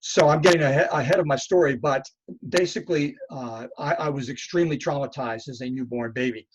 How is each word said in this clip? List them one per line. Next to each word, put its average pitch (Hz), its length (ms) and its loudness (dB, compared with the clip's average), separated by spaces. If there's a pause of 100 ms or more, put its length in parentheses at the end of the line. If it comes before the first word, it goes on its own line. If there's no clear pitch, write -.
So - 280 4
I'm 156 120 4
getting 170 200 6
ahe-, 143 300 4
ahead - 280 2
of 175 60 2
my 143 100 2
story, 147 400 2
but 135 280 0 (460)
basically, 170 640 0 (160)
uh, 120 360 -10 (100)
I, 147 180 -2
I 151 140 -2
was 139 200 -4
extremely 156 480 0
traumatized 135 720 -4
as 123 120 -12
a 127 80 -8
newborn 120 440 -6
baby. 123 420 -4